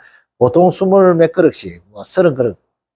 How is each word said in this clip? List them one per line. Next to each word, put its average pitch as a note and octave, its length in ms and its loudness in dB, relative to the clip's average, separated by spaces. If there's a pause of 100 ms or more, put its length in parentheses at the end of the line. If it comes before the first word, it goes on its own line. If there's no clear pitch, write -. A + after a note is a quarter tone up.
(380)
보통 D#3+ 340 2
스물 F#3+ 440 2
몇 E3 180 0
그릇씩, G2 560 -4
뭐, G#2 140 -18
서른 F3+ 300 -2
그릇 A#2+ 240 -4 (380)